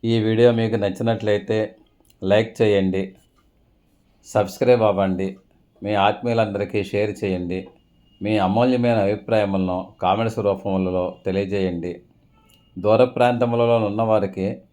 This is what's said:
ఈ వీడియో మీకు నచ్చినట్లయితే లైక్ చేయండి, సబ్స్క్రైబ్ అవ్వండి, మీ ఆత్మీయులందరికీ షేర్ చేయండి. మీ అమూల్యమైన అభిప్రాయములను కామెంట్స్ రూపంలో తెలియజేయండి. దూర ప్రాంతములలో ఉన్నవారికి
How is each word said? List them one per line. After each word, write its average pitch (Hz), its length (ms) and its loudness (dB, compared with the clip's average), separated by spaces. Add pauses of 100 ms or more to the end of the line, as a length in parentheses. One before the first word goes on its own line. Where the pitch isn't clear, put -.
ఈ 113 100 0 (120)
వీడియో 113 240 6 (100)
మీకు 113 240 0
నచ్చినట్లయితే 107 720 -2 (640)
లైక్ 104 280 2 (100)
చేయండి, 95 420 2 (1300)
సబ్స్క్రైబ్ 113 540 2
అవ్వండి, 95 400 0 (540)
మీ 101 100 -4 (160)
ఆత్మీయులందరికీ 104 720 -2 (100)
షేర్ 104 220 -2 (120)
చేయండి. 92 360 -4 (640)
మీ 107 80 -2 (140)
అమూల్యమైన 120 600 2
అభిప్రాయములను 98 720 0 (240)
కామెంట్స్ 107 440 0
రూపంలో 95 580 -2 (220)
తెలియజేయండి. 92 680 -4 (920)
దూర 113 200 6 (120)
ప్రాంతములలో 120 600 2 (140)
ఉన్నవారికి 101 560 0 (260)